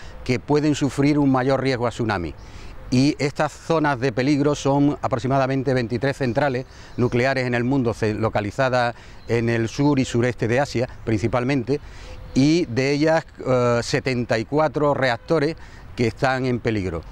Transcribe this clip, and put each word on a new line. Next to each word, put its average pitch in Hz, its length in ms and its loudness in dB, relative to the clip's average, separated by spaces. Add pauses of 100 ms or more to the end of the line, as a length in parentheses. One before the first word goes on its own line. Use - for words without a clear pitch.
(240)
que 123 160 0
pueden 147 360 2
sufrir 143 420 2
un 143 140 4
mayor 131 300 2
riesgo 123 260 0
a - 20 2
tsunami. 98 460 -2 (560)
Y 135 280 4
estas 147 320 0
zonas 151 480 0
de 113 120 0
peligro 139 440 2
son 143 460 2
aproximadamente 131 720 0
veintitrés 123 420 -2
centrales 131 480 0 (320)
nucleares 123 480 2
en 123 80 -2
el 120 100 0
mundo, 123 300 2
ce-, 107 220 0
localizadas 120 800 0 (320)
en 117 220 0
el 113 180 0
sur 143 320 2
y 123 60 4
sureste 120 420 0
de 117 120 2
Asia, 123 300 -2 (140)
principalmente, 123 800 0 (520)
y 151 320 4
de 131 260 0
ellas, 156 340 2 (200)
eh, 123 380 2
setenta 123 560 -2
y 110 60 -4
cuatro 147 480 0
reactores 139 640 0 (400)
que 123 120 2
están 131 380 0
en 123 140 0
peligro. 92 420 -2 (100)